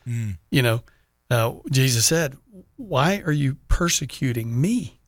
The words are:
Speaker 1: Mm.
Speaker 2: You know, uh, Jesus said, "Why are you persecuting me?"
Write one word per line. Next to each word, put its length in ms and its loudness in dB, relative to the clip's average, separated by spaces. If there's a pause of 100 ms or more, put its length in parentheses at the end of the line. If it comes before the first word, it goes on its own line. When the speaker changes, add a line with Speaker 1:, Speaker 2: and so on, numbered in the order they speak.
Speaker 1:
Mm. 300 -4 (140)
Speaker 2:
You 100 4
know, 220 2 (460)
uh, 240 2 (180)
Jesus 340 2
said, 320 0 (400)
"Why 480 0
are 80 0
you 240 0 (100)
persecuting 920 -2
me?" 480 -2